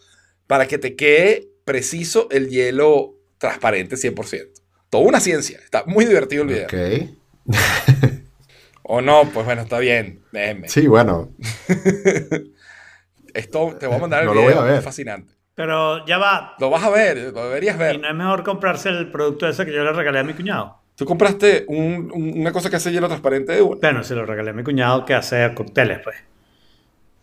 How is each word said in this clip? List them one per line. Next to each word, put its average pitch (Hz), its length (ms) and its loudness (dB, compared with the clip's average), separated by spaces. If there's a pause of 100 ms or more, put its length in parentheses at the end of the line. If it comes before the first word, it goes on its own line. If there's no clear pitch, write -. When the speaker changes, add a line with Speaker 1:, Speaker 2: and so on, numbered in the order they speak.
(460)
Speaker 1:
para 135 220 2
que 147 80 -4
te 131 180 -6
quede 151 540 4 (160)
preciso 151 640 -2
el 135 180 0
hielo 127 680 2 (240)
transparente 110 580 -2
cien 120 180 -4
por 110 120 -10
ciento. - 340 -14 (300)
Toda 123 140 4
una 247 160 4
ciencia. 160 420 -4
Está - 240 -4
muy 202 200 4
divertido 147 360 2
el 143 60 -2
video. 107 180 -4
Speaker 2:
Ok. 98 880 -4
<laughs> 135 640 2 (720)
Speaker 1:
O 120 120 0
no, 147 320 6
pues 113 100 -2
bueno, 117 160 -2
está 117 180 -4
bien. 117 440 0 (100)
Déjenme. 101 340 -6
Speaker 2:
Sí, 151 200 2
bueno. 110 420 4 (400)
Speaker 1:
<laughs> 190 400 0 (1300)
Esto, 156 440 -4
te 139 80 -8
voy 120 100 -2
a - 20 0
mandar 156 240 -2
el - 60 0
Speaker 2:
No 104 60 2
lo 107 60 4
Speaker 1:
video. 123 140 6
Speaker 2:
voy 147 80 2
a 120 40 0
ver. 135 120 4
Speaker 1:
Es 113 60 -4
fascinante. 107 500 -12 (200)
Speaker 3:
Pero 160 520 -2
ya 170 120 0
va. 196 400 0
Speaker 1:
Lo 135 120 0
vas 160 140 2
a 220 60 2
ver, 165 440 2
lo 113 140 -6
deberías 165 280 -2
ver. 160 200 0
Speaker 3:
¿Y - 20 -8
no 151 100 -8
es 156 60 -4
mejor 185 300 -2
comprarse 196 440 -4
el 175 220 -4
producto 147 380 -2
ese 160 180 -4
que 156 60 -10
yo 147 120 -2
le 151 80 0
regalé 147 280 0
a 131 40 0
mi 156 80 -8
cuñado? 156 460 -8 (160)
Speaker 1:
¿Tú - 100 -6
compraste 196 640 2
un, 165 460 -4
un, 160 260 -4
una 165 120 -2
cosa 175 180 -4
que 175 60 -2
hace 170 140 -2
hielo 175 180 0
transparente 135 440 -2
de 202 100 4
una? - 160 0
Speaker 3:
Bueno, 135 240 0
se 127 120 -8
lo 117 100 -4
regalé 107 260 -6
a 107 40 -8
mi 117 100 -8
cuñado 127 400 0
que 139 100 0
hace 120 400 0
cócteles, 110 480 -2
pues. - 140 -12 (1080)